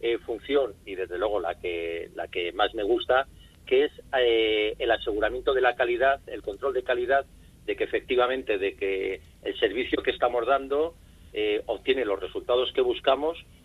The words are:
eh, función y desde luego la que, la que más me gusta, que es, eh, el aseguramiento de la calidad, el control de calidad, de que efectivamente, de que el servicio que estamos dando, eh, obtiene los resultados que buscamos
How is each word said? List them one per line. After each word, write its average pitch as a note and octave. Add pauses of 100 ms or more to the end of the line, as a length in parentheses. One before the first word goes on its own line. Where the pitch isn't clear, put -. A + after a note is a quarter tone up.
eh, A#2
función B2 (100)
y G2+
desde F2+
luego G#2
la E2+
que, E2+
la E2+
que F2
más G2+
me A2
gusta, A#2+ (400)
que C3
es, D3 (260)
eh, A2
el B2
aseguramiento A2+
de B2+
la B2
calidad, B2+
el A2
control A#2+
de B2
calidad, B2+ (400)
de G2+
que A2
efectivamente, B2
de F#2+
que G2 (240)
el G#2
servicio A#2
que C3
estamos A#2+
dando, C#3 (360)
eh, G#2+
obtiene B2
los G2
resultados A#2+
que -
buscamos C3+ (260)